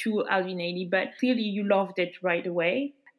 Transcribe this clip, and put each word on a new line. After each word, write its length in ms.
to 240
Alvin 300
Ailey, 300
but 200
clearly 240
you 260
loved 300
it 240
right 240
away. 480